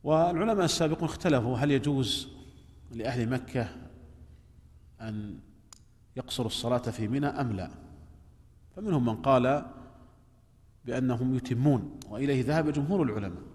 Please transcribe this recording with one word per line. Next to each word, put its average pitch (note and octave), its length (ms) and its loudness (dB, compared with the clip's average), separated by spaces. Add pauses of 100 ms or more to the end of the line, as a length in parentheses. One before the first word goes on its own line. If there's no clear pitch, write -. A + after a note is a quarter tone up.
والعلماء F3 600 4
السابقون D#3+ 440 0
اختلفوا B2+ 480 2
هل C#3+ 140 2
يجوز C#3 560 2 (640)
لأهل A#2 380 -2
مكة B2+ 400 -2 (1300)
أن G#2+ 380 -8 (760)
يقصروا B2 320 -4
الصلاة A#2+ 300 0
في A2 300 -4
منى C#3 200 0
أم C#3 240 -2
لا، F2+ 200 -6 (1040)
فمنهم F3+ 300 2
من A2 100 2
قال C3+ 500 4 (1200)
بأنهم B2+ 500 0
يتمون، B2 640 2 (100)
وإليه C3 340 0
ذهب D3+ 280 2
جمهور D3+ 320 2
العلماء. G#2 400 -2 (120)